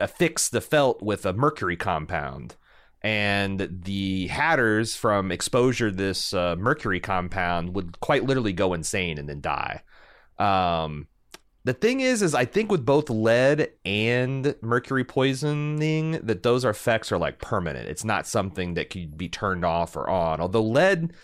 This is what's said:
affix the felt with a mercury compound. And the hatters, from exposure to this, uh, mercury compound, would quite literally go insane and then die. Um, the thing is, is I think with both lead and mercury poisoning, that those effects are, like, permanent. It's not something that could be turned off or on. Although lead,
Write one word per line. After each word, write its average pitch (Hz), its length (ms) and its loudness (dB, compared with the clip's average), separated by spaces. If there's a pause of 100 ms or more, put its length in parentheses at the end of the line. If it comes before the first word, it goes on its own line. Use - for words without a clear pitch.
affix - 500 0
the 110 100 0
felt 139 420 2
with 101 220 -2
a 95 80 0
mercury 107 440 0
compound. 78 800 -4 (440)
And 101 840 -2
the 95 420 -2
hatters, 117 720 2
from 101 360 2
exposure 120 580 2
to 92 60 -4
this, 98 380 -2
uh, 87 220 0
mercury 101 440 -2
compound, 87 720 -2
would 87 260 -6
quite 135 240 0
literally 127 280 0
go 92 220 2
insane 85 440 -2
and 71 100 -8
then 71 120 -8
die. 73 420 -4 (560)
Um, 85 680 0 (580)
the 123 100 0
thing 254 260 2
is, 254 220 2
is 156 120 2
I 127 120 4
think 214 260 0
with 139 140 0
both 143 240 4
lead 123 580 4 (160)
and 123 800 0
mercury 123 420 0
poisoning, 151 1080 0 (100)
that 104 200 -2
those 120 220 2
effects 110 480 0
are, 92 60 2
like, 78 220 -2
permanent. 76 480 -4
It's 78 160 -8
not 104 220 -2
something 92 480 -2
that 85 160 -2
could 80 280 -10
be 87 100 -4
turned 92 360 -2
off 85 300 0
or 69 140 -4
on. 82 320 2
Although 95 220 2
lead, 165 500 2 (120)